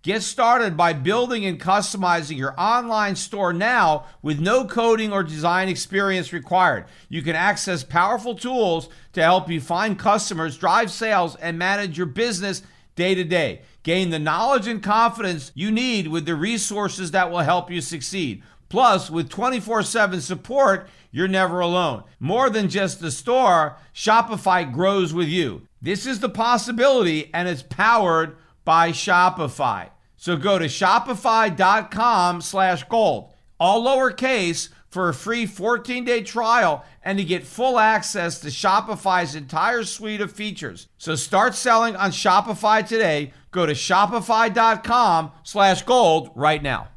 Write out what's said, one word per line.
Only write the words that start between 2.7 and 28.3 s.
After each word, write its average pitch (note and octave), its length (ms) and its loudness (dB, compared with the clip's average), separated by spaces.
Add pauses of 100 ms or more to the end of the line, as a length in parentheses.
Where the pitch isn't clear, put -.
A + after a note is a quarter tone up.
store G3 340 -4
now F3+ 540 2 (160)
with D3 180 -2
no A3 240 2
coding A3 480 0
or G3 120 0
design E3+ 440 0
experience F#3+ 640 -2
required. E3+ 540 0 (240)
You D#3+ 120 -6
can D#3+ 140 -4
access F3 480 -2
powerful G#3 500 0
tools G#3+ 540 -2 (240)
to F3 100 -2
help F3 280 4
you E3 100 -2
find F3+ 400 -2
customers, F#3+ 580 -2
drive F#3+ 320 2
sales, F#3 460 -2
and E3 240 -8
manage F#3+ 380 -2
your F3 100 -4
business G3 560 -4 (320)
day F3+ 180 0
to F#3 120 -2
day. D#3 380 -2 (200)
Gain F3+ 260 0
the D#3+ 100 -2
knowledge G3+ 480 0
and A3 140 -6
confidence G3+ 720 0
you G3 160 -6
need A3 380 -2
with D#3 180 -6
the E3 100 -2
resources G3 760 -4
that F3+ 180 0
will F3 100 -4
help F3 300 0
you F3 120 -6
succeed. D#3 600 -6 (280)
Plus, A3 400 2
with D#3+ 200 -4
twenty-four A3+ 540 -2
seven F#3+ 380 0
support, G3 680 0 (240)
you're F3 160 -2
never F#3 320 0
alone. F3 440 0 (180)
More A#3 280 2
than G#3 200 0
just F#3+ 320 -2
a D#3+ 100 -6
store, F3+ 640 2 (180)
Shopify G3+ 800 2
grows F#3 420 0
with E3+ 140 0
you. D3 360 -4 (180)
This F#3+ 240 -6
is B3 160 -6
the A#3+ 80 -2
possibility, A#3 1040 0
and F3+ 160 -2
it's C#3+ 140 -6
powered F#3 720 2 (280)